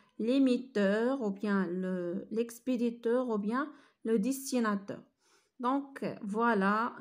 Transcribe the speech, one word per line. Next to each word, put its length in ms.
l'émetteur 1000
ou 80
bien 380
le, 640
l'expéditeur 1000
ou 80
bien 340
le 140
destinateur. 880
Donc 460
voilà, 760